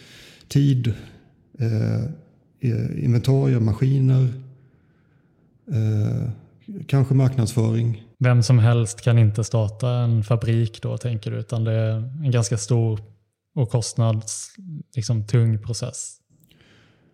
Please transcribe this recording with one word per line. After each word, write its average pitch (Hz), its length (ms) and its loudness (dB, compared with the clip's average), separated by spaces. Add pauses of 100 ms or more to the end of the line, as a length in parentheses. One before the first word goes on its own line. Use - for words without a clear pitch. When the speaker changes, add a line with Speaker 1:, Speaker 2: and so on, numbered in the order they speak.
(480)
Speaker 1:
Tid, 131 460 2 (680)
eh, 113 440 0 (560)
eh, 117 440 -2
inventarier, 131 560 2
maskiner, 131 760 2 (1400)
eh, 110 580 -2 (580)
kanske 139 260 2
marknadsföring. 117 920 0 (160)
Speaker 2:
Vem 123 240 4
som 123 160 6
helst 117 420 2
kan 117 160 2
inte 107 260 4
starta 107 460 -2
en 117 340 0
fabrik 113 580 0
då, 117 160 -6
tänker 117 340 -6
du, 113 60 -6
utan 113 260 -4
det 113 100 0
är 110 220 0 (280)
en 139 80 2
ganska 117 260 0
stor 113 420 0 (560)
och 127 160 -2
kostnads-, 113 760 -2 (460)
liksom, 110 320 -2
tung 117 320 2
process. - 580 -10 (960)